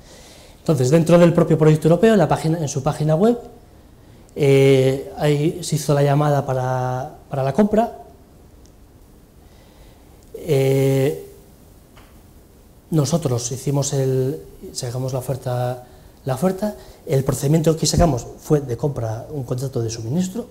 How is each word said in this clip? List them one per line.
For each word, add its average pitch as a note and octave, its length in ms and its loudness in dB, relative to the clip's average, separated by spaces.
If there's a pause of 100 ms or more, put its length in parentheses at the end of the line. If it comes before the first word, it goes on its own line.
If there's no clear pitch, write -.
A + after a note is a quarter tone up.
(600)
Entonces, C3 300 0
dentro E3 280 4
del E3+ 140 6
propio E3 260 2
proyecto D#3 300 4
europeo, F3 240 4
en G#3 60 4
la D#3+ 100 2
página, D#3+ 300 -2
en D3 100 -4
su C3 140 -6
página D3+ 320 -2
web, A3+ 240 2 (960)
eh, C3+ 800 4
ahí D3+ 460 0
se D#3 140 -4
hizo D3+ 180 -2
la C#3+ 80 2
llamada C#3+ 440 2
para, B2+ 720 -4 (100)
para C3+ 140 -6
la C3+ 100 -2
compra. A3 460 0 (2250)
Eh, C3+ 920 0 (1600)
nosotros D3 600 -2
hicimos C#3 400 -4
el, C3 480 -2 (320)
sacamos B2+ 400 -8
la C3 60 -4
oferta, B2 680 -6 (380)
la C3 100 -4
oferta. F#3+ 420 -4 (300)
El C#3 180 0
procedimiento D#3 520 2
que D#3 100 -2
sacamos D3+ 400 2 (120)
fue D3+ 220 0
de B2 160 -6
compra, A2+ 540 -6
un C#3+ 140 -8
contrato B2+ 360 -6
de A2+ 100 -4
suministro. E3+ 600 -4